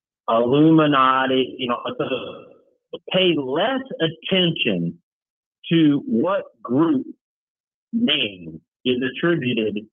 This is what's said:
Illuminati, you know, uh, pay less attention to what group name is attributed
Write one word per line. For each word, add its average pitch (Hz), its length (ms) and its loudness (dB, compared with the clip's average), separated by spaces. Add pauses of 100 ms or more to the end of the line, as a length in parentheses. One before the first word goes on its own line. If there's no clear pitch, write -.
(280)
Illuminati, 131 1300 4
you 127 100 -6
know, 120 80 -2
uh, - 1200 -10 (120)
pay 185 260 2
less 165 440 -2 (200)
attention 156 960 -2 (720)
to 151 360 4
what 160 360 0 (200)
group 135 440 0 (840)
name 104 680 -4 (240)
is 127 120 2 (200)
attributed 123 600 -2 (140)